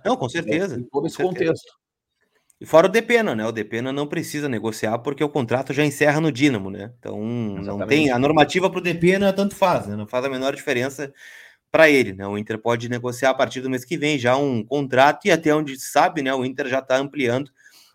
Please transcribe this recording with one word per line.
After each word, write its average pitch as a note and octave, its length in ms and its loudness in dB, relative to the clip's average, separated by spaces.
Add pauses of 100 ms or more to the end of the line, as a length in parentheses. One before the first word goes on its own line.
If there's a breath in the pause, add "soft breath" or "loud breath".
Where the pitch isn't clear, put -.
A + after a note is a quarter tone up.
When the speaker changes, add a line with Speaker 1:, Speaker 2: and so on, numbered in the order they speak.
Speaker 1:
Não, A#3+ 100 0
com - 100 -6
Speaker 2:
Então, B2 40 -6
Speaker 1:
certeza, D#3+ 460 -4
Speaker 2:
tem B2 80 -8
todo C#3 180 -6
Speaker 1:
com E3 60 -4
Speaker 2:
esse - 80 -8
Speaker 1:
certeza. F3+ 300 -2
Speaker 2:
contexto. - 320 -6 (840)
Speaker 1:
E - 60 -18
fora E3 220 6
o - 20 2
Depena, A3 460 2
né? G#2+ 100 -2
O A#2 60 -2
Depena A#2 400 -4
não C#3+ 160 -4
precisa D3 420 -6
negociar A2 500 -2
porque C#3 240 -4
o D3 60 0
contrato C3+ 440 -2
já D3 120 2
encerra D3 340 2
no D#3+ 120 2
Dínamo, A#2 400 0
né? G2 260 -12
Então, G#2 240 -10
não A2 380 -4
Speaker 2:
Exatamente. G2+ 300 -6
Speaker 1:
tem, D3+ 200 4
a A#2+ 80 2
normativa D3+ 520 2
pro F3 120 -4
Depena F3+ 520 2
tanto G3+ 220 -2
faz, C#3 320 0
né? G#2 80 -8
Não G#2 120 -10
faz B2+ 180 -4
a C#3 40 -2
menor C3 260 -4
diferença C#3 580 -4 (560 loud breath)
pra D#3+ 200 8
ele, A#2+ 240 4
né? G2 120 -10
O G2+ 120 -4
Inter G#2+ 200 -6
pode A#2 320 -2
negociar B2 420 -2
a C3 40 0
partir C3 260 -2
do C3 80 -6
mês B2+ 160 -4
que E3 120 -6
vem D3 200 0
já B2+ 200 2
um C3 260 0
contrato C#3 640 2
e F#3+ 40 4
até D3+ 220 2
onde C#3+ 240 -2
se - 140 -12
sabe, E3 320 2
né? C3 100 0
O C3 100 -2
Inter C3+ 240 -4
já C3 140 0
tá C3 160 0
ampliando C#3 540 -2 (440 soft breath)